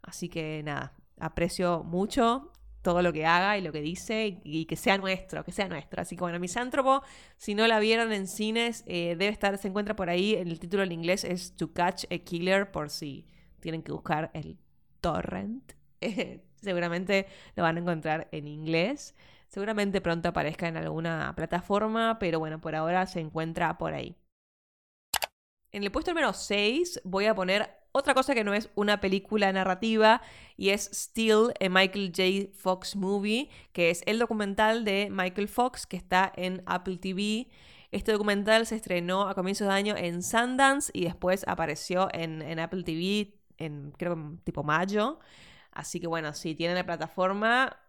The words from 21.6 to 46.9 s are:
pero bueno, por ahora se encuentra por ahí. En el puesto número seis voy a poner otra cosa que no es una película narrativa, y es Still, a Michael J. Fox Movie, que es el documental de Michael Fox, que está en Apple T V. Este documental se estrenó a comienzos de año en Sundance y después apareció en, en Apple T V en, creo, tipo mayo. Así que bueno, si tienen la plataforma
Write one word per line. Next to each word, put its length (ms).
pero 200
bueno, 220
por 140
ahora 320
se 140
encuentra 580
por 160
ahí. 220
En 120
el 80
puesto 180
número 220
seis 720
voy 220
a 80
poner 360
otra 200
cosa 220
que 100
no 80
es 220
una 260
película 520
narrativa, 680
y 100
es 240
Still, 680
a 120
Michael 440
J. 400
Fox 400
Movie, 540
que 160
es 160
el 140
documental 680
de 260
Michael 380
Fox, 380
que 100
está 400
en 300
Apple 320
T 160
V. 340
Este 200
documental 540
se 100
estrenó 520
a 60
comienzos 340
de 40
año 240
en 260
Sundance 720
y 120
después 440
apareció 640
en, 300
en 160
Apple 240
T 100
V 420
en, 360
creo, 520
tipo 180
mayo. 560
Así 260
que 80
bueno, 280
si 200
tienen 220
la 80
plataforma 920